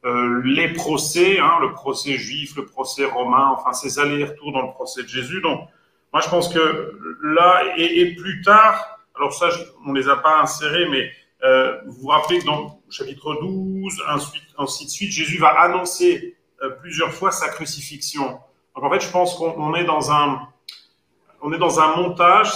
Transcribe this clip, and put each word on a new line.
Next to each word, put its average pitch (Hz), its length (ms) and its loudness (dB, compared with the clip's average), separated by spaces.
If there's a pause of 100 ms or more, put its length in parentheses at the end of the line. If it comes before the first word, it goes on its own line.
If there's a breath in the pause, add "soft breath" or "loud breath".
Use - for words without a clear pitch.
euh, 120 380 0
les 156 280 0
procès, 175 640 0
hein, 165 240 4
le 131 100 -2
procès 135 460 -6
juif, 139 380 -10
le 139 100 -8
procès - 400 -6
romain, 139 500 2
enfin, 131 180 -4
ces 139 240 -6
allers-retours 143 540 -2
dans 131 140 -2
le 127 60 -12
procès 127 300 -10
de 110 60 -12
Jésus. 131 340 -8
Donc, 160 180 -2 (520 soft breath)
moi, 151 100 2
je - 60 -4
pense 175 240 2
que 156 460 0 (240)
là, 175 400 6 (140)
et, 165 240 2
et 175 140 2
plus - 280 -10
tard, 214 560 6 (160)
alors 139 180 -4
ça, 175 180 0
je, 170 80 -2 (280)
on 139 60 -6
les 135 160 0
a - 80 4
pas 156 260 4
insérés, 151 480 -2
mais, 131 200 -2 (320 loud breath)
euh, 131 440 4
vous 123 160 -16
vous 135 60 -10
rappelez 165 300 2
que 175 80 -4
dans 151 400 -6
le - 60 -20
chapitre 151 480 -10
douze, 190 680 -6
ainsi, 143 240 -4 (260)
ainsi 143 280 -6
de - 40 -12
suite, - 200 -8
Jésus 156 280 -4
va 156 100 4 (120)
annoncer, 180 760 0 (260)
euh, 135 80 -6 (100)
plusieurs 160 320 -4
fois 190 180 0
sa 160 180 -4
crucifixion. 143 880 -8 (360)
Donc, 131 100 -10
en 139 60 4
fait, 190 100 4
je - 100 -8
pense 180 240 2
qu'on, 165 220 -4
on 151 180 -2
est 170 100 0
dans 147 280 0
un, 147 280 2 (1000 loud breath)
on 147 120 -6
est 165 60 -6
dans 165 220 2
un 156 160 4
montage, 180 600 4